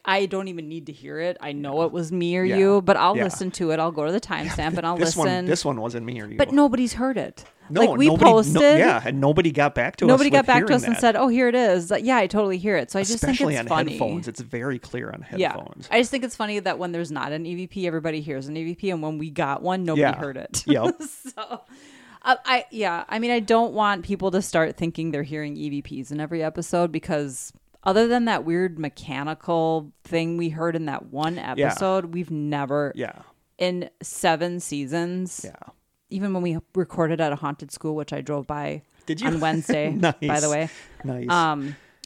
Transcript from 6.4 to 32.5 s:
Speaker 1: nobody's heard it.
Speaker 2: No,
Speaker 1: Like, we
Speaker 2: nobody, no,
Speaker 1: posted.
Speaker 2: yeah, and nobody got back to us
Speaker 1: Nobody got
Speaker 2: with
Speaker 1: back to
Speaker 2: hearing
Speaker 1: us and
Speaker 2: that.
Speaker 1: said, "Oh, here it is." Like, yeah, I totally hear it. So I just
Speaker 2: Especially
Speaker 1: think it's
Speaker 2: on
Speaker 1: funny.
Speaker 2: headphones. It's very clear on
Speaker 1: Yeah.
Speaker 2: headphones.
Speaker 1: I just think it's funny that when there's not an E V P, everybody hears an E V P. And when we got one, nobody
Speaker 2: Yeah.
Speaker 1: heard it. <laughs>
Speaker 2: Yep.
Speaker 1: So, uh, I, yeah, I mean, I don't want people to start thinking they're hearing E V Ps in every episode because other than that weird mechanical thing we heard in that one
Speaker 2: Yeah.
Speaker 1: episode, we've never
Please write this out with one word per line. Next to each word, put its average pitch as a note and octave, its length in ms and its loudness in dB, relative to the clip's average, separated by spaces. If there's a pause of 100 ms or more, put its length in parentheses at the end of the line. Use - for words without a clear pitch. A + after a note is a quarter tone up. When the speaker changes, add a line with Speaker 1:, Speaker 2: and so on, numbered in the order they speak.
Speaker 1:
nobody's B3+ 400 4
heard B3+ 240 -2
it. - 260 -6 (260)
Speaker 2:
No, E3 120 2
Speaker 1:
Like, A3+ 160 6
we C#4 100 6
Speaker 2:
nobody, D#4+ 180 6
no, A#3 60 12
Speaker 1:
posted. A3 480 6
Speaker 2:
yeah, D#3+ 260 4
and C#3 160 -2
nobody D#3 300 4
got C#3+ 240 2
back B2+ 220 -2
to - 80 2
us - 20 6
Speaker 1:
Nobody C4 240 6
got C#4 80 8
Speaker 2:
with C4 80 2
Speaker 1:
back B3 140 6
to A3 60 2
Speaker 2:
hearing D4 80 4
Speaker 1:
us B3 100 2
and A#3 100 0
Speaker 2:
that. - 60 -4
Speaker 1:
said, A3+ 140 6
"Oh, B3+ 120 2
here B3 220 4
it A#3 60 2
is." F#3 360 2
Like, G#3 120 0
yeah, B3+ 140 4
I G#3 80 4
totally G3 320 0
hear F#3+ 200 0
it. B2 120 -2
So - 80 -4
I G3 60 0
just A3 120 -2
Speaker 2:
Especially B3+ 380 0
Speaker 1:
think A#2 120 -2
it's A#2+ 60 -4
Speaker 2:
on D#3+ 60 4
Speaker 1:
funny. D#3 140 0
Speaker 2:
headphones. G#2+ 360 -4
It's A2+ 140 -10
very A#2+ 380 -6
clear A#2 320 -8
on - 120 -14 (140)
Speaker 1:
Yeah. F3+ 140 0
Speaker 2:
headphones. - 400 -14
Speaker 1:
I A3 80 4
just A#3+ 100 2
think C4 140 -4
it's A#3+ 120 -8
funny G#3 240 -6
that F3+ 200 -2
when F3 140 -6
there's E3+ 180 -6
not C#3 200 -6
an D#3+ 140 -6
E F3 80 -8
V F3+ 140 -8
P, F#3 180 -6
everybody D#3+ 360 -4
hears C3+ 260 -8
an D3+ 100 -8
E E3 60 -6
V E3+ 120 -6
P. G3 140 -4
And E3 140 -4
when D#3 160 -6
we D#3 100 -8
got C#3 320 -4
one, F#3 220 -2
nobody D#3 180 2
Speaker 2:
Yeah. C#3 140 4
Speaker 1:
heard C#3 220 -10
it. - 260 -8
<laughs> - 40 -4
Speaker 2:
Yep. D4+ 360 2
Speaker 1:
So, C4+ 580 -14 (640)
uh, B3+ 200 4
I, B3 280 2
yeah, F#3 360 -2
I A3 120 -4
mean, A#3 100 0
I A#3+ 100 2
don't A3+ 340 4
want G3+ 300 0
people F#3+ 280 -2
to F#3 100 2
start D#3+ 340 0
thinking E3 360 -4
they're D3 100 -2
hearing D3 340 -8
E D3 140 -8
V C#3+ 140 -4
Ps C3 260 -10
in D3 100 -6
every D#3+ 220 -4
episode E3+ 500 0
because D3 600 -6 (300)
other G#3+ 240 4
than A#3+ 180 2
that F#3 200 0
weird E3+ 340 0
mechanical D#3 1120 -2 (120)
thing E3 340 -2
we E3+ 120 -2
heard D#3+ 260 -2
in D#3+ 120 -4
that C3+ 260 -8
one D#3 220 -2
Speaker 2:
Yeah. - 160 -8 (160)
Speaker 1:
episode, F#3 480 0
we've E3 160 -4
never D3 640 -2